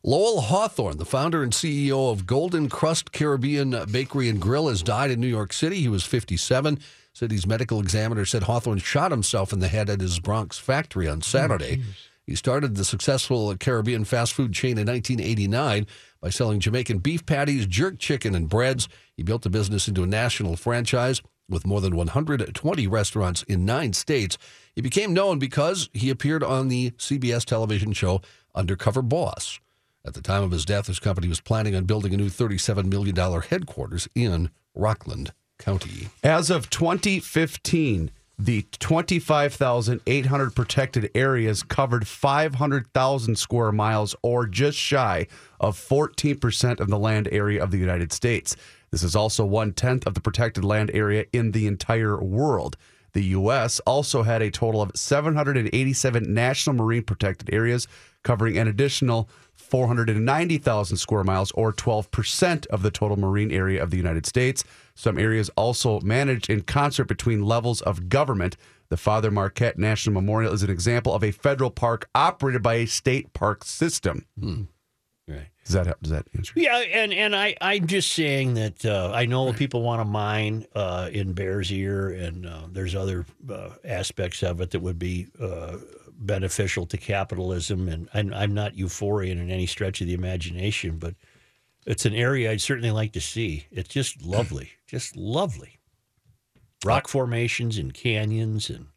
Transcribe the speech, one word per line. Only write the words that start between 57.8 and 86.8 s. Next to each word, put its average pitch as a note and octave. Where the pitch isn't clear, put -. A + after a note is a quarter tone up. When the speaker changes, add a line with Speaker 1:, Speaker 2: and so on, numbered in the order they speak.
Speaker 2:
covering A2
an A2+
additional A2+
four B2+
hundred A#2
and G#2+
ninety D#3+
thousand G#2
square G2+
miles, F#2+
or A2
twelve G#2+
percent E3
of G2
the G#2
total G#2
marine G2+
area F#2+
of E2+
the F#2+
United E2
States. B2+
Some G2
areas A2
also A2+
managed B2
in G#2
concert C#3+
between G#2+
levels A#2
of F2+
government. A#2+
The F2
Father G#2+
Marquette G2+
National G#2+
Memorial G#2
is F#2+
an G2
example A2
of F2
a G#2+
federal C3+
park A#2
operated C3+
by A#2
a A#2
state -
park G#2
system. -
Speaker 1:
Hmm. G2
Speaker 3:
Right. D2
Speaker 2:
Does -
that F#2
help? E2+
Does D2+
that D2+
answer? -
Speaker 3:
Yeah, C#4+
and, A3+
and G#3
I, F#3
I'm F#3+
just F#3
saying C#3
that, A2
uh, G2
I A#2+
know B2+
people B2+
wanna A#2
mine, G#2+
uh, F2+
in F#2+
Bears F#2+
Ear, G2
and, F2+
uh, E2
there's F#2
other, F#2
uh, G2
aspects G2+
of F2
it F2+
that F#2
would F2+
be, F2+
uh, E2+
beneficial F#2+